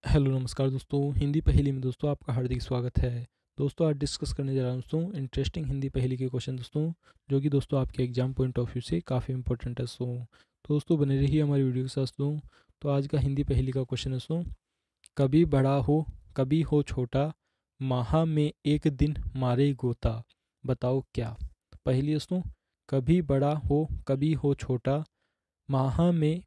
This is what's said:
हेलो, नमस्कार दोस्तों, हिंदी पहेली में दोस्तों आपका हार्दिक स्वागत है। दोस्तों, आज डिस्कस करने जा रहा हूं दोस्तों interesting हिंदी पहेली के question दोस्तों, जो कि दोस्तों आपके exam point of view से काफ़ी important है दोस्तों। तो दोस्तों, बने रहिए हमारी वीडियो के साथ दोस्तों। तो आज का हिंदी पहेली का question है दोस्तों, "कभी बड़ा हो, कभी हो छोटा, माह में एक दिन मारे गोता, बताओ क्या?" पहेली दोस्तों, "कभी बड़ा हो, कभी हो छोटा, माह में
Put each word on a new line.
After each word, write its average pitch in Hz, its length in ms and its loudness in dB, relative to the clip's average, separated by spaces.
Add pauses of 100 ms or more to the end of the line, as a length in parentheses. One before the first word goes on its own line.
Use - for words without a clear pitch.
हेलो, 135 320 4
नमस्कार 135 300 -2
दोस्तों, 139 460 -2
हिंदी 143 260 2
पहेली 139 300 4
में 131 100 -4
दोस्तों 127 300 -2
आपका 139 220 -4
हार्दिक 123 280 -2
स्वागत 123 380 -2
है। 120 280 -2 (300)
दोस्तों, 143 320 0
आज 147 60 2
डिस्कस 143 380 -4
करने 135 220 -4
जा 131 60 2
रहा 123 100 0
हूं 127 60 -4
दोस्तों 165 360 -4
interesting 139 520 -4
हिंदी 135 240 -4
पहेली 127 280 -2
के 131 100 -2
question 127 300 -4
दोस्तों, 151 360 -2 (360)
जो 139 120 2
कि 147 80 0
दोस्तों 139 320 0
आपके 131 220 -2
exam 127 300 -2
point 127 240 -2
of 117 80 0
view 123 160 -6
से 170 200 -2
काफ़ी 131 320 -4
important 123 460 -4
है 127 40 -2
दोस्तों। 123 420 -6 (400)
तो 147 80 -2
दोस्तों, 147 260 2
बने 139 180 2
रहिए 143 240 2
हमारी 143 220 2
वीडियो 127 220 0
के - 20 -8
साथ 135 140 -4
दोस्तों। 143 380 -2 (420)
तो 143 80 -2
आज 139 180 0
का 147 120 0
हिंदी 139 240 0
पहेली 131 280 0
का 131 120 -2
question 127 260 -4
है 131 60 -2
दोस्तों, 165 280 -4 (760)
"कभी 143 280 4
बड़ा 135 300 2
हो, 147 300 2 (320)
कभी 135 240 2
हो 147 220 2
छोटा, 135 500 -2 (480)
माह 131 440 0
में 151 280 2 (120)
एक 147 220 2
दिन 147 280 2 (200)
मारे 131 380 2
गोता, 120 500 -2 (420)
बताओ 127 380 0 (100)
क्या?" 113 240 -6 (480)
पहेली 135 280 2
दोस्तों, 180 300 -2 (460)
"कभी 143 320 4
बड़ा 139 320 2
हो, 151 340 0 (200)
कभी 139 260 2
हो 139 220 2
छोटा, 135 500 -2 (680)
माह 135 400 2
में 160 360 0